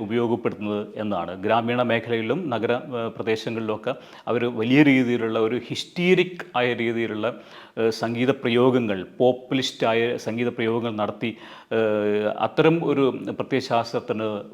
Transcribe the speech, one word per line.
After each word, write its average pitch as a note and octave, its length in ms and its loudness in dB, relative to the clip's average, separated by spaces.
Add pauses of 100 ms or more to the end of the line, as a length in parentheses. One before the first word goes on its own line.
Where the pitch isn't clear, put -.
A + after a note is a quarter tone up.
ഉപയോഗപ്പെടുത്തുന്നത് G#2 760 -2 (220)
എന്നാണ്. F2+ 300 -4 (120)
ഗ്രാമീണ A#2 360 2 (100)
മേഖലകളിലും A#2 500 0 (120)
നഗര, A#2 200 0 (260)
ഏഹ്, A2+ 180 -4
പ്രദേശങ്ങളിലുമൊക്കെ A2 760 -4 (380)
അവർ A#2 120 2 (180)
വലിയ B2+ 280 6
രീതിയിലുള്ള A#2+ 580 2
ഒരു A#2 100 0 (120)
ഹിസ്റ്റീരിക് F3+ 720 0 (180)
ആയ B2 80 2 (120)
രീതിയിലുള്ള, A2+ 460 -2 (540)
ഏഹ്, A2+ 200 4
സംഗീത A#2+ 300 0 (120)
പ്രയോഗങ്ങൾ, A#2+ 560 4 (220)
പോപ്പുലിസ്റ്റ് B2+ 680 0
ആയ A2+ 100 2 (260)
സംഗീത A#2+ 300 -2
പ്രയോഗങ്ങൾ A2+ 460 -2
നടത്തി, G#2+ 280 -4 (480)
ഏഹ്, G#2 540 2 (140)
അത്തരം D#3+ 320 4 (120)
ഒരു C#3 140 2 (340)
പ്രത്യയശാസ്ത്രത്തിന് A#2 920 -2 (260)